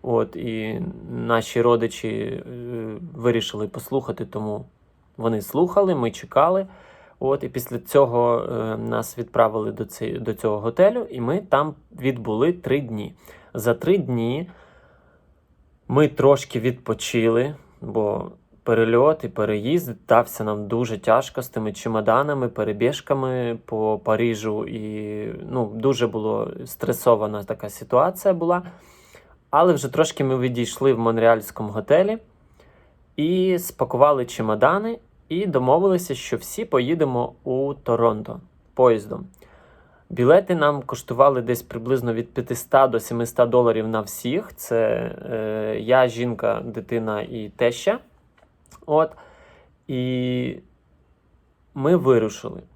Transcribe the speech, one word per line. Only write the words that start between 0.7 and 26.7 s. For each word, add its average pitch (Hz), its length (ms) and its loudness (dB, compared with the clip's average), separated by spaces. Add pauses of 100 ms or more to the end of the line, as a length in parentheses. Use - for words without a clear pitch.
наші 117 500 0
родичі, 117 460 2
е, 110 360 -8 (720)
вирішили 113 520 0
послухати, 123 580 -6
тому 107 400 -8 (520)
вони 113 240 -2
слухали, 180 540 2
ми 117 160 -2
чекали. 180 560 0 (520)
От, 135 240 -2
і 123 60 -8
після 123 300 -8
цього, 120 720 2
е, 110 260 -4
нас 113 400 -4
відправили 110 540 0
до 104 140 -6
цей, - 340 -8
до 110 140 -4
цього 104 260 -2
готелю, 190 500 2
і 127 120 -8
ми 135 160 0 (120)
там 147 240 2 (260)
відбули 127 540 0
три 147 280 -2
дні. 113 320 -10 (400)
За 120 200 0
три 190 240 0
дні 127 520 -2 (1400)
ми 143 200 4
трошки 135 520 4
відпочили, 120 960 0 (260)
бо 104 500 -2 (320)
перельот 117 600 4
і - 40 -8
переїзд 110 680 -2 (120)
дався - 360 2
нам 104 240 -4
дуже 113 300 -2
тяжко 113 440 2
з 123 80 -12
тими 107 240 -6
чемоданами, 117 760 0
перебіжками 123 1160 -2
по 107 380 -2
Парижу. 110 640 -2
І, 107 680 -8 (160)
ну, 117 260 -4
дуже 120 320 0
була 107 400 -4 (180)
стресована 107 800 0